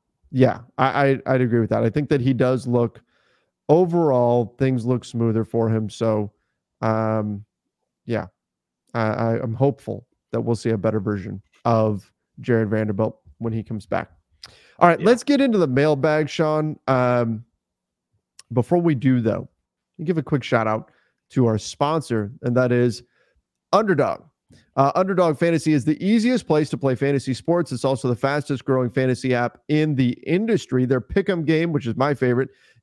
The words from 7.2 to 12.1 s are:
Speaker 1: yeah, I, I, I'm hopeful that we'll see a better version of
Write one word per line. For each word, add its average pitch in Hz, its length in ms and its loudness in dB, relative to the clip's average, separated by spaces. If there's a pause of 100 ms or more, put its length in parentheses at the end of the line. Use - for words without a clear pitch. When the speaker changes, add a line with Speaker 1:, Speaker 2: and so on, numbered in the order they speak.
Speaker 1:
yeah, 110 220 -6 (680)
I, 117 80 -2
I, 113 400 -2
I'm 113 140 -6
hopeful 135 520 -2 (240)
that 113 80 -2
we'll 117 160 -2
see 113 140 -4
a 113 80 0
better 107 240 -2
version 98 400 -6 (240)
of 110 440 0 (300)